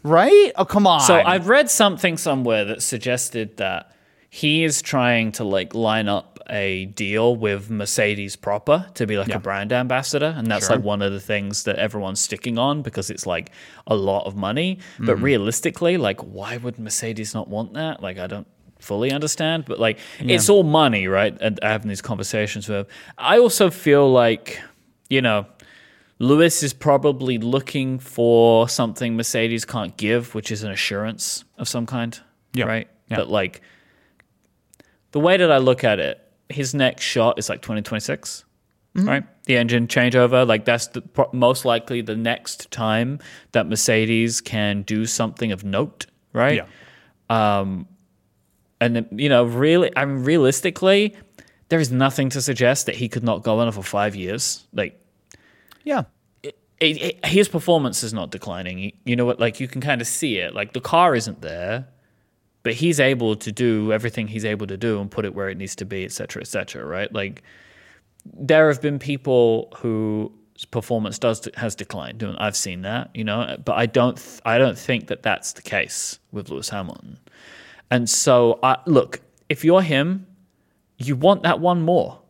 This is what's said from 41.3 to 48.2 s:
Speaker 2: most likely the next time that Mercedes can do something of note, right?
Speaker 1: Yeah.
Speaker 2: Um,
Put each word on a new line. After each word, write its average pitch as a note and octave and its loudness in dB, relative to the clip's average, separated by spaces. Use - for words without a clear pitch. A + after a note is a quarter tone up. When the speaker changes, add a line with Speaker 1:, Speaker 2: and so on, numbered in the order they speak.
Speaker 2:
most B2+ 2
likely A#2+ 0
the A2 -6
next - -6
time A#2 -2
that A2 0
Mercedes A2+ 0
can G#2 -4
do A2 -2
something A2+ -4
of F#2+ -8
note, G2+ -4
right? B2 0
Speaker 1:
Yeah. G#2+ 2
Speaker 2:
Um, F#2+ -6